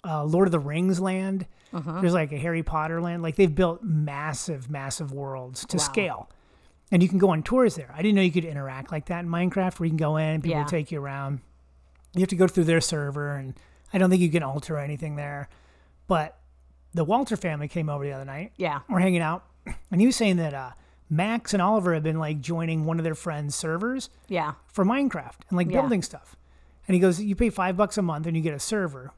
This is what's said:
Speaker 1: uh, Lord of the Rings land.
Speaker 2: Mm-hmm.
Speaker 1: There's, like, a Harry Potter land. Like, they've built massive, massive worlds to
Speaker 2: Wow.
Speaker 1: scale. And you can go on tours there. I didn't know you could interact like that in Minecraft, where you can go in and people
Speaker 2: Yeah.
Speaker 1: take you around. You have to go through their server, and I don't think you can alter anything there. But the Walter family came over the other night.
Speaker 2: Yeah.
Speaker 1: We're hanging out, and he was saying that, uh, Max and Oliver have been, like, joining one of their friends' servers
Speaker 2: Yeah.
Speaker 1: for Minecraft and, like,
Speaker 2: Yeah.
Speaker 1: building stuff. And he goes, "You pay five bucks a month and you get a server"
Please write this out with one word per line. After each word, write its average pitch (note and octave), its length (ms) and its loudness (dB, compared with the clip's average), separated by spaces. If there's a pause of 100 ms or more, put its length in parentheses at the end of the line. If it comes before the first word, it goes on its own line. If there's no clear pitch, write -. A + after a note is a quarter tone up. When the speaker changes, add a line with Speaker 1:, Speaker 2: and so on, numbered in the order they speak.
Speaker 1:
uh, D#3 180 -2
Lord F3 240 4
of E3 40 2
the E3+ 60 2
Rings E3+ 420 0
land. F#3+ 460 -2 (260)
Speaker 2:
Mm-hmm. E3+ 280 -6
Speaker 1:
There's, F3 140 4
like, D#3 180 0
a D3 60 -6
Harry E3 240 -2
Potter D#3+ 380 -2
land. E3+ 220 -4
Like, D#3+ 140 -4
they've F3 180 6
built F3 280 0
massive, D3 880 -4
massive C#3 420 -8
worlds C3 540 -10
to - 100 -4
Speaker 2:
Wow. D#3+ 60 2
Speaker 1:
scale. F3 480 -4 (640)
And F3 100 6
you F#3 60 4
can F#3+ 100 0
go F#3+ 120 6
on D#3 120 0
tours B3 340 2
there. D3+ 200 -14
I D#3+ 60 -4
didn't G#3 140 4
know G3 60 6
you F3+ 100 4
could E3+ 120 0
interact C3+ 460 -8
like D3+ 160 -6
that F3 140 -4
in F3 100 -8
Minecraft, F3+ 480 0
where E3+ 80 -2
you E3 40 2
can D#3+ 60 0
go D#3 200 2
in D#3 180 0
and D#3 80 -2
people D#3+ 180 0
Speaker 2:
Yeah. D3 60 -2
Speaker 1:
take D3+ 240 -2
you D3 100 -6
around. C#3 400 -6 (760)
You F3 60 2
have F#3 100 4
to F#3 60 -2
go F3+ 120 6
through F3 160 2
their E3 160 4
server, C#3+ 560 -4
and C3+ 180 -10 (380)
I G3 60 0
don't F#3 120 6
think F#3 100 6
you E3+ 100 4
can E3 120 2
alter C#3+ 340 -6
anything D3 400 -6
there. C#3+ 320 -8 (600)
But D#3+ 280 0 (560)
the E3+ 120 0
Walter A3+ 320 2
family D3+ 320 -4
came D#3+ 200 -4
over C#3+ 160 -4
the C#3+ 80 -6
other C3+ 120 -10
night. C#3 320 -12
Speaker 2:
Yeah. D#3 320 -2
Speaker 1:
We're F#3+ 100 2
hanging F3+ 220 4
out, E3 240 -2 (480)
and F3+ 80 4
he A3+ 60 8
was C4 100 4
saying G3 220 2
that, D#3 160 -2
uh, C3 160 -10 (380)
Max G#3+ 440 -2
and F#3+ 100 2
Oliver F#3 320 4
have D#3 80 0
been, D#3 160 0
like, D3+ 220 -2
joining D#3+ 440 -2
one E3 140 0
of E3 60 -2
their D#3+ 100 -2
friends' D3 400 -6
servers G#3 560 -4 (160)
Speaker 2:
Yeah. D#3 280 -2 (120)
Speaker 1:
for - 180 0
Minecraft A3+ 640 0
and, F3+ 80 0
like, F3 140 2
Speaker 2:
Yeah. B3 120 4
Speaker 1:
building A#3+ 200 2
stuff. - 320 -14 (540)
And F#3+ 80 6
he F3 40 6
goes, F#3 200 4
"You G3+ 160 -2
pay A#3 140 4
five F#3 260 0
bucks G#3 220 2
a G3 40 2
month D#3+ 240 -2
and E3 100 0
you D#3+ 60 0
get D#3 120 -2
a C#3 60 -8
server" D3 580 -4